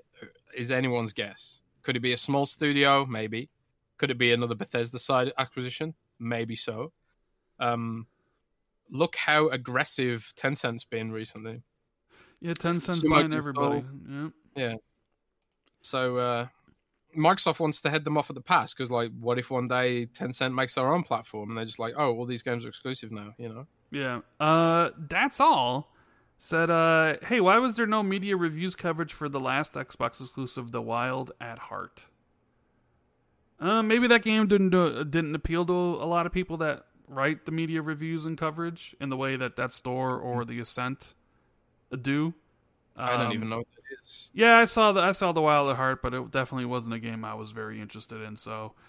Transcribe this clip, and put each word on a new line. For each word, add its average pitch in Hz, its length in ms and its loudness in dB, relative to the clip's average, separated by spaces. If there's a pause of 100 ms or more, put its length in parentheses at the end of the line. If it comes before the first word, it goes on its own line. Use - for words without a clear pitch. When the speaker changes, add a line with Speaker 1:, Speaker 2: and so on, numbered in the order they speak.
(540)
Speaker 1:
is 123 160 -4
anyone's 123 440 2
guess. - 460 -8 (220)
Could 127 140 2
it 120 40 0
be 123 120 2
a 120 60 0
small 139 260 2
studio? 143 640 4
Maybe. 113 420 -6 (500)
Could 139 120 2
it 123 80 -2
be 120 140 6
another 117 220 2
Bethesda 120 440 -4
side 131 400 0
acquisition? 131 540 -6 (280)
Maybe 117 340 -4
so. 113 380 -8 (680)
Um, 117 480 -4 (840)
look 156 260 -2
how 151 320 4
aggressive 127 880 -2
Tencent's 131 480 -4
been 113 260 -8
recently. 110 520 -10 (760)
Speaker 2:
Yeah, 170 120 -6
Tencent's 170 480 -2
Speaker 1:
She 156 80 4
might 156 140 6
Speaker 2:
buying 156 80 0
Speaker 1:
be 156 60 0
Speaker 2:
everybody. 143 460 -2
Speaker 1:
sold. 139 500 -10 (220)
Speaker 2:
Yeah. 139 160 -4
Speaker 1:
Yeah. 113 40 -4 (1040)
So, 127 360 -2
uh, 123 300 0 (680)
Microsoft 165 420 4
wants 156 220 -2
to 147 100 -2
head 156 140 0
them 151 140 -2
off 143 120 -2
at 147 60 -12
the 123 60 -14
pass - 320 2
'cause, 127 160 -6
like, 120 280 0
what 120 200 0
if 123 120 -6
one 127 160 0
day 123 400 0
Tencent 127 480 -4
makes 131 220 -2
their 135 160 2
own 175 100 4
platform 107 460 -6
and 113 100 -6
they're 113 60 -6
just 110 160 -10
like, 117 160 -6
"Oh, 139 180 2
all 120 120 -6
these 123 160 -6
games 120 220 -4
are 117 40 -12
exclusive 113 420 -10
now," 104 280 -12
you 120 100 -12
know? 117 180 -14 (240)
Speaker 2:
Yeah. 131 300 -4 (180)
Uh, 165 580 4
That's 175 440 -2
All 135 520 2 (460)
said, 165 320 2
uh, 165 520 6
"Hey, 240 180 2
why 190 180 8
was 240 160 2
there 233 120 0
no 214 180 2
media 196 320 0
reviews 170 400 -2
coverage 165 360 -4
for 151 160 -6
the 139 120 -4
last 131 320 -2
Xbox - 480 -6
exclusive, 127 500 -10
The 117 120 -6
Wild 123 580 -4
at 117 180 -12
Heart?" - 480 -12 (1500)
Uh, 214 220 2
maybe 226 240 4
that 233 160 6
game 220 240 4
didn't 190 240 6
do, 160 340 4
didn't 156 300 0
appeal 165 320 0
to 180 60 2
a 175 340 0
lot 170 200 0
of 175 60 -6
people 180 260 -2
that 156 280 -2 (220)
write 139 360 -2
the - 60 -8
media 160 320 -2
reviews 156 420 -4
and 160 140 -6
coverage 165 600 -6
in 139 80 -4
the 135 80 -2
way 135 180 -2
that 127 220 -4
Death's 127 240 -4
Door 127 400 -2
or 120 240 -4
The 120 160 -8
Ascent 123 540 -8 (880)
do. 147 320 0 (600)
Speaker 1:
I 123 200 -2
don't 120 100 0
Speaker 2:
Um, 117 60 0
Speaker 1:
even 113 160 -4
know 113 100 -4
what 120 160 -8
that - 260 -18
is. - 320 -12
Speaker 2:
Yeah, 226 260 8
I 233 60 8
saw 214 280 4
the, 190 80 2
I 180 120 4
saw 185 200 0
The 160 100 0
Wild 147 280 4
at 127 60 0
Heart, 131 260 -2
but 123 120 -4
it 123 160 -6
definitely 131 360 -2
wasn't 120 280 -4
a 117 60 -6
game 113 240 -8
I 110 100 -10
was 107 160 -12
very 110 300 -10
interested 107 420 -14
in. 107 140 -12
So 110 380 -10 (140)